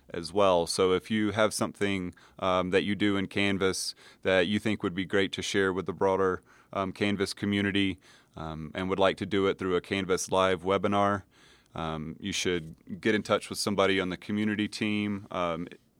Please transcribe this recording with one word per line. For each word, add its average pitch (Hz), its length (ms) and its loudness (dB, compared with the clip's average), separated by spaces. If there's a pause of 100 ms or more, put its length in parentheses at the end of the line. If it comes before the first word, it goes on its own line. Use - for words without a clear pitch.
(120)
as 82 220 -8
well. 92 320 4
So 92 280 2
if - 180 -2
you 107 200 0
have 107 220 2
something, 98 640 -4 (240)
um, 92 320 0
that 95 120 4
you 101 120 -2
do 101 220 0
in 95 100 -2
Canvas 98 680 0 (300)
that 92 240 4
you 104 120 0
think 104 220 -2
would 92 140 -2
be 90 100 -4
great 98 280 0
to 90 100 -8
share 95 280 2
with 90 140 -2
the 92 80 -6
broader, 95 480 2 (320)
um, 95 180 -2
Canvas 101 420 0
community, 101 640 0 (360)
um, 80 380 -10
and 92 160 -4
would 95 100 0
like 95 180 4
to 104 80 -4
do 98 200 0
it 95 140 0
through 92 160 0
a 87 60 2
Canvas 92 500 -2
Live 95 320 2
webinar, 101 600 0 (500)
um, 80 460 -6
you 98 120 -6
should 85 440 -2 (260)
get 113 120 4
in 104 100 2
touch - 260 0
with 95 100 -8
somebody 98 400 2
on 92 100 0
the 87 60 -4
community 104 520 -2
team. 104 640 -4
Um, 87 360 -2 (320)